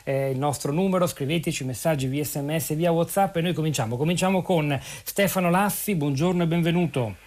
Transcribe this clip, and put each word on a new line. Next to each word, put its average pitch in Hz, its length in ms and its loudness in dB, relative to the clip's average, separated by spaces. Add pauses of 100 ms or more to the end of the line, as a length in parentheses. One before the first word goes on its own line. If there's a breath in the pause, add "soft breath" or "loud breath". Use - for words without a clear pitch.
è - 80 -4
il 135 280 0
nostro 143 340 -2
numero, 185 340 2
scriveteci 143 200 -4 (380)
messaggi 135 420 -2
via 143 180 -2
S - 120 -6
M 147 200 -2
S 147 140 -4
e 156 40 -2
via 170 160 2
WhatsApp 170 460 0
e 165 60 0
noi 175 100 0
cominciamo. 139 460 -2
Cominciamo 180 420 2
con 151 400 0
Stefano 180 680 0
Lassi, 196 440 2
buongiorno 160 500 2
e - 20 2
benvenuto. 160 680 0 (100)